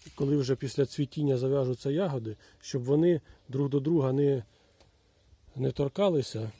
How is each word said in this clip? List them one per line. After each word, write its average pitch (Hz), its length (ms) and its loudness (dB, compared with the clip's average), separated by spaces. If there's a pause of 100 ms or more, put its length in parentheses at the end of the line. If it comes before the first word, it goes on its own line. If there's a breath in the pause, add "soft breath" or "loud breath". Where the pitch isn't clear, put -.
(140)
коли 143 220 0
вже 135 200 0
після 139 300 -2
цвітіння 143 500 -2
зав'яжуться 131 540 -2
ягоди, 139 460 -2 (240 loud breath)
щоб 127 240 -6
вони 156 360 4 (280 soft breath)
друг 139 200 -2
до 139 120 0
друга 139 320 2
не... 139 300 2 (1120 soft breath)
Не 131 160 0
торкалися, 139 880 0